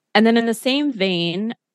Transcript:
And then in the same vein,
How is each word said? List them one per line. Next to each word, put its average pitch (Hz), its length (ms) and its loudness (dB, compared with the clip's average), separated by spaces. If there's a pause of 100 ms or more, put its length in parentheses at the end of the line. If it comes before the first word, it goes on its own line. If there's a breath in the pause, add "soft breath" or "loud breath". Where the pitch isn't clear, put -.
(140)
And 226 120 6
then 233 120 4
in 233 80 0
the 226 80 -2
same 277 380 -2
vein, 185 640 -4 (200)